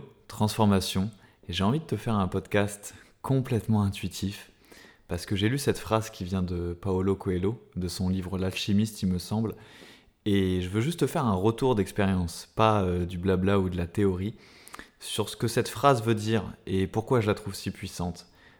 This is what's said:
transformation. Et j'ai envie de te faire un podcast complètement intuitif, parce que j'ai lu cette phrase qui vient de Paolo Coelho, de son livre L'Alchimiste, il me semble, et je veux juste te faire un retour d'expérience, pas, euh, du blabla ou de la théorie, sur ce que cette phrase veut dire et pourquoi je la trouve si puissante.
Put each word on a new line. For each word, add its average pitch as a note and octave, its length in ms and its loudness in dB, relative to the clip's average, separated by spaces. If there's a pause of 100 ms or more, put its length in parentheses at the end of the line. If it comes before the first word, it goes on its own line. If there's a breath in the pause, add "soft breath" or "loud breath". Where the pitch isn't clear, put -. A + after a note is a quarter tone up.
(300)
transformation. G#2 800 2 (380 loud breath)
Et - 20 -8
j'ai F2+ 140 0
envie C#3 160 2
de - 40 -18
te A2 120 -2
faire A2 180 -2
un F#2+ 140 2
podcast - 640 -2 (280 loud breath)
complètement B2 600 0
intuitif, G2 680 -4 (600 loud breath)
parce F2 160 -6
que G#2+ 100 -2
j'ai G2+ 140 2
lu C3+ 80 0
cette A2+ 200 0
phrase A2 320 0
qui - 140 -10
vient F#2 180 0
de F2 300 -2
Paolo F#2+ 460 0
Coelho, G2 440 -2 (140)
de F2+ 140 -2
son F#2 180 -2
livre F#2 300 -2
L'Alchimiste, G2+ 680 0
il F#2 80 2
me F2+ 80 0
semble, G#2+ 360 -2 (680 loud breath)
et F#2+ 380 2
je F2+ 80 -4
veux G#2 100 0
juste E3 220 -2
te C#3+ 60 2
faire D3+ 180 -2
un G#2 100 2
retour A2+ 400 2
d'expérience, F#2+ 800 0
pas, G#2+ 280 4
euh, F2+ 220 0
du F2+ 120 -6
blabla F#2+ 420 2
ou F#2 80 2
de F2+ 80 -4
la E2+ 120 -2
théorie, G2 480 0 (640 loud breath)
sur - 260 -4
ce - 80 -12
que A#2+ 140 -2
cette A2+ 180 0
phrase C3+ 340 4
veut A2+ 140 2
dire G#2 300 0 (200)
et F#2+ 220 0
pourquoi A2+ 320 0
je G#2 80 2
la G2+ 80 2
trouve F#2+ 200 -10
si - 160 -8
puissante. - 540 -8 (340 soft breath)